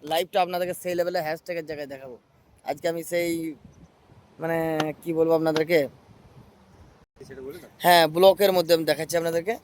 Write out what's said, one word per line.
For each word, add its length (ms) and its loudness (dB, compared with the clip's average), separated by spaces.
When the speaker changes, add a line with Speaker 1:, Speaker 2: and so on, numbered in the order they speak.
Speaker 1:
লাইভটা 340 -2
আপনাদেরকে 380 -4
সেই 160 -4
লেভেলে 280 -2
হ্যাশট্যাগের 420 -8
জায়গায় 260 -10
দেখাবো। 220 -18
আজকে 220 -4
আমি 180 -6
সেই 220 0
মানে 160 -2
কি 160 -8
বলবো 200 4
আপনাদেরকে, 400 2
Speaker 2:
সেটা 180 -16
বলে 160 -14
দাও। 80 -20
Speaker 1:
হ্যাঁ, 200 8
ব্লকের 420 6
মধ্যে 200 2
আমি 140 0
দেখাচ্ছি 300 -4
আপনাদেরকে। 440 -2